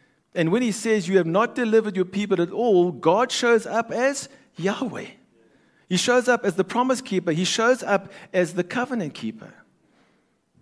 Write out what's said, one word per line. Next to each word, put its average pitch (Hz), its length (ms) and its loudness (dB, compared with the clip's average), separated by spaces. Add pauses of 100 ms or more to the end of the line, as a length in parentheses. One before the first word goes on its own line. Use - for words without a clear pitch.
(340)
And 160 160 0
when 233 120 2
he 233 100 0
says, 214 340 0
"You 190 120 2
have 165 100 2
not 226 260 0
delivered 220 400 2
your 185 120 0
people 196 360 -2
at 170 80 -2
all," 180 400 2
God 175 400 2
shows 233 360 2
up 226 260 -4
as 269 360 -2 (280)
Yahweh. 190 540 -4 (800)
He 185 80 0
shows 247 300 2
up 240 180 2
as 185 120 0
the 190 80 2
promise 254 360 0
keeper. 180 300 -2
He 165 140 0
shows 240 400 2
up 196 260 0 (220)
as 180 220 0
the 175 100 -2
covenant 233 500 -6
keeper. - 400 -12 (1080)